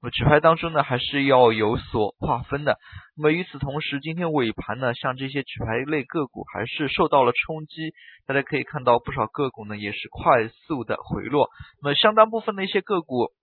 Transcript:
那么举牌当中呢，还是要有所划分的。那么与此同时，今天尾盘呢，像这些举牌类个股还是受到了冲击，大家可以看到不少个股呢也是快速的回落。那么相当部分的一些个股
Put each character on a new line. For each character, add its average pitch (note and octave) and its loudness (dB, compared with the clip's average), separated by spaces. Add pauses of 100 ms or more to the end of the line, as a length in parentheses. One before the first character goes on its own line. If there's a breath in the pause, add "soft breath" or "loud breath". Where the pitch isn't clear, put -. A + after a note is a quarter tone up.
那 B2 -10
么 A#2 -8
举 - -4
牌 D3+ 8
当 D#3+ 6
中 E3 -6
呢， D3+ 0
还 B2+ 0
是 C#3 -2
要 B2+ 8
有 A2 0
所 - -4
划 B2 -2
分 C#3+ -6
的。 C3+ 0 (400 loud breath)
那 D3+ -10
么 D3+ 4
与 E3+ 0
此 D3 -14
同 C#3+ -6
时， C#3 -6
今 D#3+ -8
天 E3+ -4
尾 B2+ 0
盘 - -8
呢， B2+ 0
像 B2+ -6
这 C3+ -8
些 C3+ -6
举 - -14
牌 A2+ -4 (140)
类 D3 -2
个 D3+ -4
股 G2+ -14 (100)
还 G2 -4
是 C#3+ -6
受 E3 0
到 C#3+ 4
了 A#2+ 4
冲 D#3 -4
击， D#3+ -10 (320 loud breath)
大 C3+ -6
家 C#3 2
可 C#3+ -4
以 B2+ -2
看 C#3 -10
到 A#2+ 4
不 B2+ -10
少 B2 -2
个 C#3 -4
股 A2 -16
呢 G#2 -10
也 G#2 -6
是 - -10
快 B2 2
速 B2+ -8
的 - -4
回 - -6
落。 B2+ 0 (320 loud breath)
那 C#3+ -4
么 C#3+ 0
相 G#3+ 4
当 A3 6
部 A3+ -4
分 G#3+ -6
的 F#3+ -6
一 F#3+ -4
些 F#3+ 0
个 F#3 0
股 B2 -2 (120)